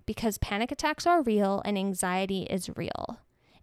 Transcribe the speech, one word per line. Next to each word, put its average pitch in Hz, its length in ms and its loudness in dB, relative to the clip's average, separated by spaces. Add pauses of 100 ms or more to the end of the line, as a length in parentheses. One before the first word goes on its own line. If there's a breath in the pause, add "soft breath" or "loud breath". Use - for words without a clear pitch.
because 220 320 -2
panic 214 340 -2
attacks 302 340 -2
are 349 140 6
real 208 460 2
and 208 100 0
anxiety 190 680 0
is - 300 -4
real. - 440 -4 (440 soft breath)